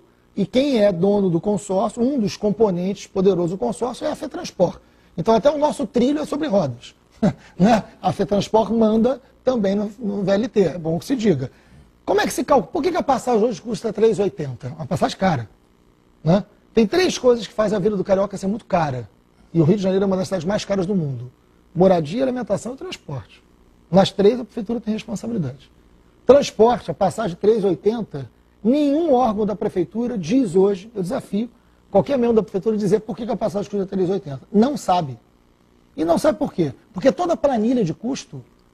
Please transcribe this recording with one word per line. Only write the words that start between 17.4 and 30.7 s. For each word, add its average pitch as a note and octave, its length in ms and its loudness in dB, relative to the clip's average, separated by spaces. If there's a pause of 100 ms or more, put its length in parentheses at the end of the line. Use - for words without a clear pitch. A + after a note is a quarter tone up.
que - 60 -20
fazem G#3+ 240 0
a - 20 -2
vida G#3 160 0
do F#3 80 -2
carioca G3 360 0
ser F#3+ 80 -8
muito G3+ 180 -4
cara, C#3 420 -2 (460)
e E3+ 80 4
o D#3 40 4
Rio F3+ 120 6
de G3+ 60 -4
Janeiro F#3+ 220 2
é - 20 2
uma F#3+ 100 2
das F#3 120 -4
cidades F3+ 180 -4
mais G3+ 180 -2
caras G3 220 -2
do G#3 80 -2
mundo: C3+ 360 -4 (440)
moradia, F3 480 2
alimentação B3 500 -4
e C4+ 60 -14
transporte. D#3+ 640 -14 (480)
Nas F3+ 200 4
três A3 300 2
a B3+ 40 -10
prefeitura A#3 360 -8
tem G#3+ 140 -6
responsabilidade. G#3+ 760 -8 (540)
Transporte, A#3+ 640 2
a D#3 40 -8
passagem F#3+ 440 -2
três G#3+ 240 2
e F#3+ 40 0
oitenta, F#3+ 640 -4 (340)
nenhum D4 480 2
órgão A3 320 0
da G#3 100 -2
prefeitura A3 640 -4
diz F#3 400 -2
hoje, G3 380 2